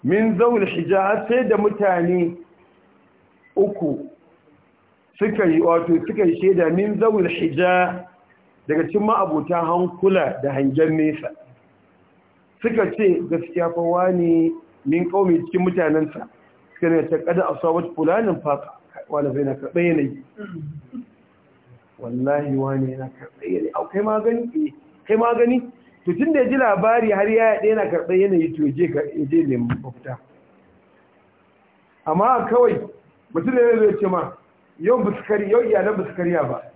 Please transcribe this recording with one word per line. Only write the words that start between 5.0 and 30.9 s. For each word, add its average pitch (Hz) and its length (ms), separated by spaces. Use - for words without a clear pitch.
suka 214 260
yi, 165 160
wato 170 320
suka 208 180
yi 170 160
shaida, 175 320
min 208 260
zawil 214 280
hija, 180 800
daga 160 200
cikin 208 180
ma'abota 170 600
hankula 175 760
da 139 100
hangen 139 440
nesa. 156 320
Suka 220 340
ce, 185 240
"Gaskiya 170 440
fa 170 80
wani 170 680
min 170 240
qaumi, 180 360
cikin 180 200
mutanensa." 160 640
Suka 170 140
ne 160 200
ta, 160 80
"Qad 170 220
asabat 165 560
fulanin 180 460
faqa." 143 360
Wani 143 240
zai 143 100
na 135 120
karɓar 170 280
yanayi. 156 400
Wallahi 135 560
wani 135 360
yana 131 180
karɓar - 260
yanayi. - 280
Au, - 140
kai 196 140
ma 214 180
gani? 233 360
Eh, 302 180
kai 220 100
ma 233 180
gani? 240 240
To, 175 80
tun 294 200
da 285 80
ya 226 80
ji 262 80
labari 220 540
har 196 160
ya 220 280
yaɗa 202 120
yana 208 240
karɓar 170 240
yanayi, 185 400
to, 151 120
ya 135 60
je 165 200
ka, 143 80
ya 147 240
je 160 220
neman 120 360
mafita. 127 340